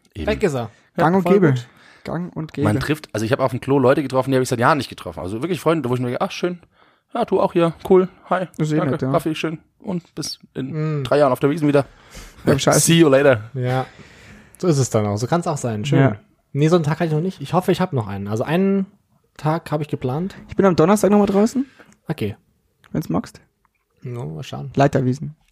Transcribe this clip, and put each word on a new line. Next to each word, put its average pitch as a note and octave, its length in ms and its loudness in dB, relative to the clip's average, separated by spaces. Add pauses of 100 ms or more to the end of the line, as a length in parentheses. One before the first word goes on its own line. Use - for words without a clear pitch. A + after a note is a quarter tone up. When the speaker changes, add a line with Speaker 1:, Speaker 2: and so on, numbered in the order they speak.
(140)
Speaker 1:
Eben. - 140 -8
Speaker 2:
weg G#3+ 160 -2
ist D#3+ 100 2
er. A#2+ 160 -6 (260)
Speaker 3:
Gang F3 200 2
und F#3+ 80 2
Speaker 2:
Voll F3 100 4
Speaker 3:
gäbe. E3+ 200 6
Speaker 2:
gut. B2 140 -6 (360)
Speaker 3:
Gang D#3+ 320 -8
und D#3 180 -10
gäbe. A2 140 0
Speaker 1:
man G#2 120 0
trifft, - 340 -6
also A2 120 -4
ich A2 60 -2
habe C3+ 120 -2
auf B2+ 60 0
dem A#2+ 120 -6
Klo C#3 180 0
Leute C#3 240 4
getroffen, B2+ 260 -2
die C3+ 80 2
habe B2+ 60 2
ich B2 60 -6
seit A2+ 100 -2
Jahren D3 180 2
nicht A#2 120 -6
getroffen. F2 320 -14
Also G2+ 200 -8
wirklich E3+ 180 -4
Freunde, D3+ 300 0
wo B2+ 60 0
ich B2 40 -2
mir B2+ 100 -4
denke, B2 120 -4
„Ach G3+ 80 -4
schön, F3 300 -6 (560)
ja, A3+ 100 -2
du F#3+ 160 0
auch G3 120 0
hier, E3+ 200 2 (160)
cool, F#3 200 4 (200)
hi, F#3 160 -2 (140)
Speaker 3:
Das D#3 80 -2
ist D3+ 60 -2
eh D3+ 40 0
Speaker 1:
danke, D#3+ 140 0
Speaker 3:
nett, D3 100 -4
ja. C3+ 100 -2
Speaker 1:
Kaffee, D#3+ 220 0
schön D#3+ 240 -6 (220)
und F#3+ 340 -10
bis - 240 -12 (160)
in D3+ 460 -6
Speaker 2:
Mm. C3+ 40 -6
Speaker 1:
drei C#3+ 140 2
Jahren C#3+ 140 4
auf B2 80 -2
der C#3 100 2
Wiesn D3+ 180 0
wieder. C#3 200 2 (580)
Speaker 3:
Beim C#3 140 2
Scheißen. D3 220 2
Speaker 1:
See E3 180 4
you D#3 100 8
later.“ C3 460 4
Speaker 2:
Ja, B2+ 320 -4 (720)
so F3+ 100 -2
ist D3 80 4
es B2+ 120 0
dann G#2+ 160 0
auch, G#2 120 -2
so A#2 100 -4
kann's F3 200 -2
auch D3+ 100 -4
sein, A2 260 -4
schön. C3+ 160 2
Speaker 3:
Ja. C3+ 180 2 (360)
Speaker 2:
Nee, D3 160 2
so F3 60 4
einen E3 100 2
Tag D3+ 140 -4
hatte E3+ 80 -2
ich D#3 40 -4
noch D3+ 100 0
nicht. F#3 200 -6
Ich C3+ 120 -10
hoffe, F3+ 200 2
ich - 80 -2
hab F3+ 100 -4
noch A2+ 160 -4
einen. G2 220 -8
Also A2 160 -4
einen G3 400 0 (500)
Tag D#3 360 -4
hab D#3 100 -2
ich D3 80 -10
geplant. C#3+ 460 -6 (120)
Speaker 3:
Ich - 80 -16
bin F#3+ 100 4
am F3+ 120 4
Donnerstag F#3+ 340 4
nochmal G#3 160 6
draußen. G#3+ 380 0 (420)
Speaker 2:
Okay. G#2 300 -6 (560)
Speaker 3:
Wenn's - 160 -6
magst. - 320 -6 (600)
Speaker 2:
No, B2 240 -10
mal D#3 180 -12
schauen. C3+ 320 -12
Speaker 3:
Leiterwiesen. C#3 600 0 (160)